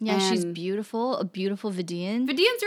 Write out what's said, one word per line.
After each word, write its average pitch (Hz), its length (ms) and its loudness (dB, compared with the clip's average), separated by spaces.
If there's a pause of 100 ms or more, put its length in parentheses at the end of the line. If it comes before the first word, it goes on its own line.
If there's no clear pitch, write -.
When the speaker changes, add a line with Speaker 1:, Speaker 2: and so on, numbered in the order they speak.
Speaker 1:
Yeah, 214 180 2
she's 190 240 4
Speaker 2:
And 175 100 -4
Speaker 1:
beautiful, 214 640 -2
a - 60 -2
beautiful 196 480 -4
Vidian. 185 560 -2
Speaker 2:
Vidians 381 400 2